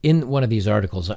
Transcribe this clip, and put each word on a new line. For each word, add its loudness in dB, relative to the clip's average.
In 2
one 0
of 0
these 0
articles, -2